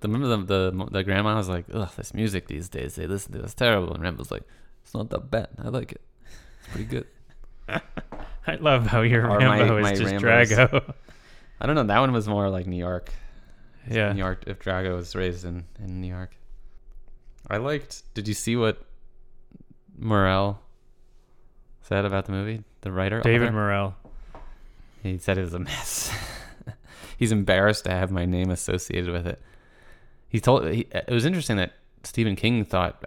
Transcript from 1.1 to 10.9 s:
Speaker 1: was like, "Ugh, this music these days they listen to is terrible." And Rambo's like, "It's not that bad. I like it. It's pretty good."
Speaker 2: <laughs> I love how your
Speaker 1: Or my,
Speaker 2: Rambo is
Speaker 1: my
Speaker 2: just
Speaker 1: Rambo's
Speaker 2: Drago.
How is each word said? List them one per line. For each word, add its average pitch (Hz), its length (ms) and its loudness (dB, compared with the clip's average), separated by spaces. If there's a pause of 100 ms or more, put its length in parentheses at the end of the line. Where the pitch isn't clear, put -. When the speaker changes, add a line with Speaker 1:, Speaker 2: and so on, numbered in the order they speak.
Speaker 1:
was 98 120 -2
like, 87 240 -4
"Ugh, 107 240 -4
this - 180 -12
music 101 340 -2
these 85 200 -8
days 67 280 -8
they 82 100 -6
listen 98 280 -6
to - 100 -8
is - 100 -12
terrible." 101 400 4
And - 80 -6
Rambo's - 300 -6
like, - 100 -6 (400)
"It's - 120 -20
not 113 160 -6
that 131 200 -6
bad. 110 180 -2 (140)
I 117 60 -6
like 117 240 -6
it. - 80 -14 (240)
It's - 480 -20
pretty 110 140 -8
good." - 200 -6 (600)
Speaker 2:
<laughs> - 760 -8
I 156 100 -2
love 131 300 4
how 113 160 4
your 117 280 6
Speaker 1:
Or 104 100 4
my, 107 180 8
Speaker 2:
Rambo 110 180 6
is 107 60 4
Speaker 1:
my 101 120 4
Speaker 2:
just 98 80 2 (200)
Speaker 1:
Rambo's 117 280 8
Speaker 2:
Drago. 127 440 4 (320)